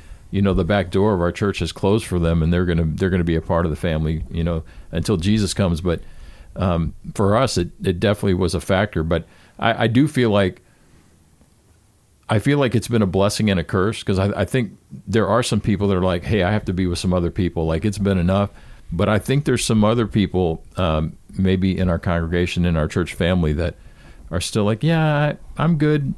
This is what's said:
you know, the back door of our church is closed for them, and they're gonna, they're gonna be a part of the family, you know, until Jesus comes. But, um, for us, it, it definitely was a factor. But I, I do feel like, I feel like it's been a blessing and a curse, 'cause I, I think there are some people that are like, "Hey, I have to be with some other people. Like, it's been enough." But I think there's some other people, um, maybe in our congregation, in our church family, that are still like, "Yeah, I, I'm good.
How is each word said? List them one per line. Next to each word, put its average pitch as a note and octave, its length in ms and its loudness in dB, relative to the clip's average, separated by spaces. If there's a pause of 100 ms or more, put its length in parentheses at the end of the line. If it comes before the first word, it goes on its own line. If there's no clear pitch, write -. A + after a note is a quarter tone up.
(300)
you G2 140 -2
know, G2 100 2
the F2+ 100 2
back F2+ 280 0
door G2+ 240 2
of F2 60 -2
our F2 100 0
church G2 300 -2
is D#2+ 100 -2
closed G#2 340 0
for F2+ 140 -2
them, E2 240 2
and E2 100 2
they're F2+ 120 2
gonna, E2+ 200 0
they're E2+ 240 -2
gonna F2+ 140 2
be E2 120 0
a D#2+ 60 0
part F2 240 0
of D#2 60 -2
the D2+ 60 -4
family, D#2+ 520 -2
you E2+ 140 -4
know, E2+ 200 -2 (280)
until E2+ 260 0
Jesus G2+ 380 0
comes. E2+ 260 0
But, E2+ 200 0 (540)
um, E2+ 380 0 (220)
for G2+ 200 2
us, B2+ 220 0
it, F2 120 0 (140)
it F2+ 160 0
definitely G2+ 360 2
was F2+ 180 0
a F2+ 80 -2
factor. F#2+ 420 0
But E2 220 0 (320)
I, - 280 0
I - 20 4
do B2+ 200 4
feel B2 220 0
like, G2 320 2 (1700)
I A2 100 2
feel C#3+ 180 2
like C3 160 2
it's A2 140 0
been A#2 140 2
a G2 60 4
blessing G2+ 440 2
and F2+ 80 2
a D#2+ 40 -2
curse, G2+ 380 0
'cause G2 160 0
I, F#2+ 100 2 (140)
I F#2 40 0
think A#2+ 320 -2 (300)
there G2+ 200 2
are A2+ 160 2
some A2+ 160 0
people G2+ 300 0
that F#2+ 80 2
are F2+ 40 0
like, F2+ 220 0
"Hey, G#2 200 0
I F2+ 80 2
have G#2+ 140 0
to F#2+ 80 -2
be F#2 140 0
with F2 100 -2
some F#2 160 0
other F2 160 0
people. E2+ 360 -2
Like, D#2+ 200 0
it's G2+ 120 -2
been G2 200 0
enough." F#2+ 320 2 (420)
But F#2+ 180 0
I G#2+ 100 2
think C#3+ 260 0
there's B2 200 0
some A2 180 2
other A2+ 240 2
people, F2+ 560 0 (140)
um, D#2+ 400 0 (200)
maybe F#2 400 2
in F#2 120 0
our E2+ 100 0
congregation, F2 640 0
in E2 120 2
our D#2 100 0
church F2 260 -4
family, E2+ 400 0
that E2 220 -4 (560)
are F2+ 80 -4
still - 240 -2
like, G#2 200 0
"Yeah, D#3+ 200 2
I, D3 340 0 (260)
I'm E3 140 2
good. D3+ 400 0